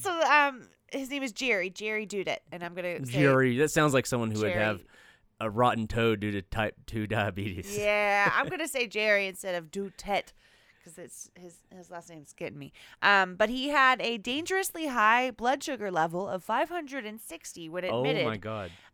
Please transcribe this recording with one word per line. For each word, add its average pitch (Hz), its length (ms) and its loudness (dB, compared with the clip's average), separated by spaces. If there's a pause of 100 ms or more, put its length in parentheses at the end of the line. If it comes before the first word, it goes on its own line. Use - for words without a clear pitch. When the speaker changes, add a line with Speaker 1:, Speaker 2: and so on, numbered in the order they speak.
Speaker 1:
So, 349 220 -2
um, 277 400 4 (280)
his 262 200 -6
name 277 120 -4
is 262 80 -4
Jerry, 202 400 -2
Jerry 214 380 -6
Dudet, 180 300 -4 (120)
and 175 140 -12
I'm 170 100 -12
gonna 175 320 -6
say 117 60 -8
Speaker 2:
Jerry. 131 460 6
That 147 120 4
sounds 151 240 4
like 127 120 2
someone 117 260 0
who 107 80 0
would 104 120 2
Speaker 1:
Jerry. 104 120 0
Speaker 2:
have 104 180 -2 (580)
a 110 100 -4
rotten 113 380 2
toe 113 260 2
due 104 160 -2
to 101 120 -4
type - 320 -4 (120)
two 107 200 -4
diabetes. 101 680 -4
Speaker 1:
Yeah, 208 560 2
Speaker 2:
<laughs> - 40 2
Speaker 1:
I'm 277 120 0
gonna 320 200 -4
say 247 180 -2
Jerry 208 400 2
instead 190 280 -6
of 165 160 -6
Dutet, 196 600 -4 (520)
'cause 170 140 -20
it's - 360 -18
his, 175 220 -20 (180)
his 175 160 -20
last 170 200 -14
name's 156 240 -20
getting 113 240 -8
me. - 140 -14 (300)
Um, 190 340 6
but 214 120 4
he 262 220 -4
had 262 320 6
a 233 160 -2
dangerously 320 720 -2
high 240 420 4
blood 247 340 -2
sugar 214 260 -6
level 175 380 0
of 185 160 -6
five 269 240 0
hundred 277 380 -8
and 214 140 -12
sixty - 500 -14
when 180 160 -4
Speaker 2:
Oh 120 140 0
Speaker 1:
admitted. 151 260 0
Speaker 2:
my 110 100 -2
God, 101 340 -8 (240)